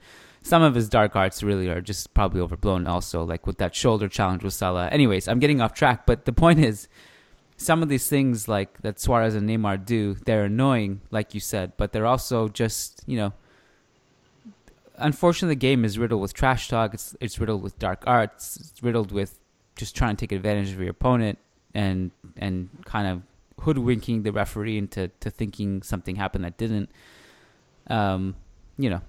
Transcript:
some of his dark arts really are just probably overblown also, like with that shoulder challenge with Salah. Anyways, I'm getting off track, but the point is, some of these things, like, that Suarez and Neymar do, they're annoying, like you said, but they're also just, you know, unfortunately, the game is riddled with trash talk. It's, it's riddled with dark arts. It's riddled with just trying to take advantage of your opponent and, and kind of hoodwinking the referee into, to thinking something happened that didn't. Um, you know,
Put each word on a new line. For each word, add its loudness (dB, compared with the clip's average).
some 4
of 6
his 0
dark 4
arts 0
really 0
are -2
just -10
probably 2
overblown 0
also, -4
like -6
with -6
that -2
shoulder 2
challenge 0
with -4
Salah. -2
Anyways, 4
I'm 2
getting 4
off 0
track, 2
but 2
the 0
point 8
is, 2
some 2
of 0
these 0
things, 0
like, -2
that -6
Suarez 2
and 0
Neymar 0
do, 0
they're 2
annoying, 0
like -4
you -6
said, -6
but -2
they're 0
also 0
just, -4
you -4
know, -2
unfortunately, 2
the -8
game 4
is -2
riddled 0
with -4
trash 0
talk. 0
It's, -14
it's -8
riddled -2
with -10
dark -4
arts. 0
It's -18
riddled 0
with -4
just -10
trying 0
to -6
take -8
advantage -2
of -8
your -4
opponent 0
and, -2
and -6
kind -4
of -4
hoodwinking 0
the -2
referee -4
into, -4
to -6
thinking -4
something -6
happened -4
that -8
didn't. -2
Um, -2
you 0
know, -2